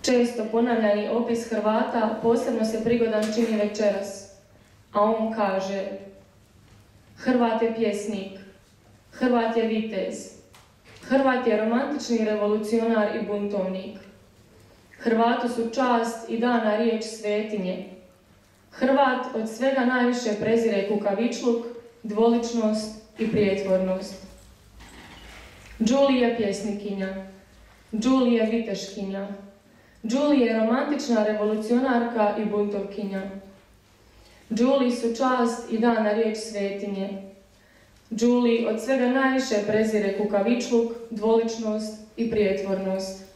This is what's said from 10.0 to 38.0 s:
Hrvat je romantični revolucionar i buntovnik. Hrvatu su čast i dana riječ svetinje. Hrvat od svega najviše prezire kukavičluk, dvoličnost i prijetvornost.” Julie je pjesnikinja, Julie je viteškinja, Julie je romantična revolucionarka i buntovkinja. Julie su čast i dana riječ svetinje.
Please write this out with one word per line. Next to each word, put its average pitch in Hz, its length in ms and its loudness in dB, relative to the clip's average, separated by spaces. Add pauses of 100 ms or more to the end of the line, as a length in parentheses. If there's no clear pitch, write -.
Hrvat 254 440 2
je 214 100 4
romantični 233 680 0
revolucionar 214 920 0
i 196 100 -4
buntovnik. 202 720 -4 (1000)
Hrvatu 233 500 2
su 226 260 -2
čast 233 560 0
i 226 80 -2
dana 220 380 2
riječ 220 280 0
svetinje. 208 800 -4 (880)
Hrvat 254 640 2
od 220 160 -4
svega 262 340 0
najviše 247 560 2
prezire 220 480 2
kukavičluk, 220 760 0 (360)
dvoličnost 226 1000 0 (160)
i 220 120 -2
prijetvornost.” 190 840 0 (1600)
Julie 247 500 4
je 233 80 0
pjesnikinja, 202 720 -4 (840)
Julie 233 460 4
je 220 80 2
viteškinja, 202 800 -4 (760)
Julie 262 440 4
je 220 120 2
romantična 233 680 2
revolucionarka 220 1160 0
i - 20 -2
buntovkinja. 202 800 -4 (1300)
Julie 247 400 4
su 233 260 -2
čast 247 560 0
i 220 60 -2
dana 220 340 2
riječ 220 240 0
svetinje. 196 720 -6 (1000)